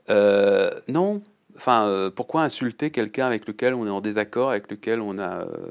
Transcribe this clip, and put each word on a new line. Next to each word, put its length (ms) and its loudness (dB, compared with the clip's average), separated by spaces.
Euh, 600 6
non, 340 0
enfin, 320 2
euh, 220 0
pourquoi 320 -4
insulter 480 -4
quelqu'un 360 -2
avec 220 -2
lequel 240 0
on 140 -4
est 40 -2
en 120 -4
désaccord, 480 -2
avec 200 -4
lequel 300 -4
on 160 -6
a, 240 -6
euh, 60 -8